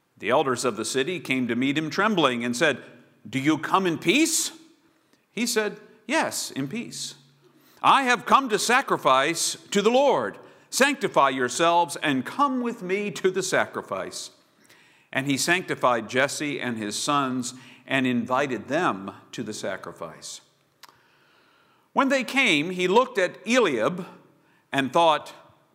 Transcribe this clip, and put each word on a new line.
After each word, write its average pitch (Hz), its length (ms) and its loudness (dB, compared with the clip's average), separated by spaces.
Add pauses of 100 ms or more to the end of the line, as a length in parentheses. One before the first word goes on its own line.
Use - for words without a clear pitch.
(180)
The 95 120 -6
elders 131 340 0
of 120 100 0
the 110 100 -6
city 139 360 -4
came 131 260 -2
to 117 80 -2
meet 135 240 0
him 156 120 -4
trembling 156 540 2
and 123 120 -2
said, 147 260 0 (480)
"Do 131 80 -2
you 147 180 2
come 185 300 0
in 165 100 2
peace?" 233 540 2 (800)
He 233 160 -4
said, 214 320 -2 (300)
"Yes, 247 420 -2
in 139 160 -4
peace. - 480 -10 (680)
I 233 180 6
have 247 240 2
come 254 220 4
to 208 100 0
sacrifice 165 1000 2 (140)
to 202 100 2
the 214 120 4
Lord. 208 460 2 (320)
Sanctify 202 580 2
yourselves 143 760 2
and 135 240 0
come 262 360 0
with 233 200 -6
me 196 300 -2
to - 180 0
the 190 140 -4
sacrifice." 104 840 -4 (840)
And 135 120 -2
he 139 100 0
sanctified 135 720 0
Jesse 139 500 0
and 117 200 -4
his 107 200 -6
sons 131 540 -2 (340)
and 131 200 0
invited 123 600 -2
them 120 420 -2 (220)
to - 100 -10
the 107 100 -8
sacrifice. 87 880 -12 (1500)
When 269 160 2
they 262 160 2
came, 185 460 2
he 180 180 -2
looked 247 300 4
at 180 180 0 (100)
Eliab 175 600 0 (640)
and 135 180 -2
thought, 160 440 2 (400)